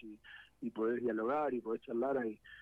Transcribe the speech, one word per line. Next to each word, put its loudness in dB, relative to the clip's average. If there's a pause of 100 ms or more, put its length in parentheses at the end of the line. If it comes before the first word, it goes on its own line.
y, -14 (440)
y -4
podés 2
dialogar 2
y 0
podés -2
charlar. 2
Hay, -2 (240)